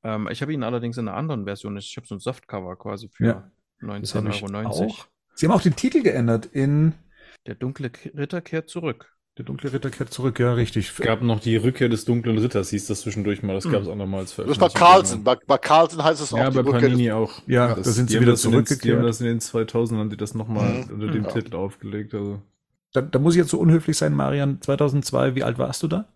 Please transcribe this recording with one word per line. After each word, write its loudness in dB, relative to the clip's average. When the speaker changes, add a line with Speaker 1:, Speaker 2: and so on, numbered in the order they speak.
Speaker 1:
Ähm, -6
ich -8
hab -6
ihn -4
allerdings -6
in -6
einer -8
anderen -6
Version. -10
Ich -14
hab -16
so -10
ein -12
Softcover -10
quasi -12
für -6
Speaker 2:
Ja. -2
Das -10
hab -4
ich -6
Speaker 1:
neunzehn -10
Euro -6
neunzig. -4
Speaker 2:
auch. -18
Sie 0
haben 4
auch 4
den 2
Titel 0
geändert 2
in 2
Speaker 1:
Der -10
dunkle -8
K-, -16
Ritter -6
kehrt -8
zurück. -8
Speaker 2:
Der -12
dunkle -8
Ritter -4
kehrt -8
zurück, -2
ja, 4
richtig. 0
Speaker 3:
Es -14
gab 0
noch 2
die 0
Rückkehr 2
des -2
dunklen 0
Ritters, 0
hieß -4
das -4
zwischendurch -4
mal. -4
Das -4
Speaker 1:
Hm. -2
Speaker 3:
gab's 0
auch -8
nochmal -6
als -10
Speaker 4:
Das -10
war -6
Speaker 3:
Veröffentlichung. 4
Speaker 4:
Carlsen. 8
Bei, 4
bei 4
Carlsen 4
heißt 2
es -8
auch 0
Speaker 3:
Ja, 2
Speaker 4:
die 0
Speaker 3:
bei 2
Speaker 4:
Rückkehr 2
des 6
Speaker 3:
Panini 2
auch. -2
Speaker 2:
Ja, 4
Speaker 3:
Das, -2
Speaker 2:
da 2
sind 2
Speaker 3:
die 0
Speaker 2:
sie 2
Speaker 3:
haben 6
Speaker 2:
wieder 8
Speaker 3:
das 2
in 4
den, 6
Speaker 2:
zurückgekehrt. 0
Speaker 3:
die 4
haben 2
das -2
in -2
den 0
zweitausend -2
haben -4
die -10
das -8
nochmal -2
Speaker 4:
Mhm. -14
Speaker 3:
unter -6
dem -2
Speaker 4:
Ja. -4
Speaker 3:
Titel -6
aufgelegt, -8
also. -8
Speaker 2:
Da, 0
da -2
muss 4
ich 4
jetzt 2
so -2
unhöflich 4
sein, 0
Marian. -2
Zweitausendzwei, 0
wie -2
alt -2
warst -4
du -4
da? -4